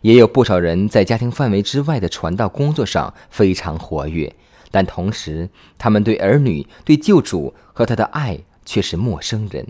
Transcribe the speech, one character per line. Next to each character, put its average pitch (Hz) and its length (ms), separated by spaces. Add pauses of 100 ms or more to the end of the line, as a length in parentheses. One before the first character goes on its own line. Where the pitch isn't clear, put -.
也 110 120
有 120 120
不 120 200
少 98 120
人 87 300
在 104 160
家 113 140
庭 120 120
范 123 220
围 98 100
之 131 200
外 143 180
的 95 80
传 82 300
道 110 100
工 143 260
作 143 120
上 - 280 (160)
非 95 240
常 80 240
活 78 300
跃， 78 260 (380)
但 98 140
同 92 260
时 80 380 (280)
他 117 120
们 107 140
对 107 120
儿 104 220
女、 92 280 (200)
对 151 100
救 151 260
主 76 320 (200)
和 117 120
他 117 100
的 107 100
爱 123 340 (240)
却 - 180
是 - 140
陌 90 260
生 110 300
人。 67 180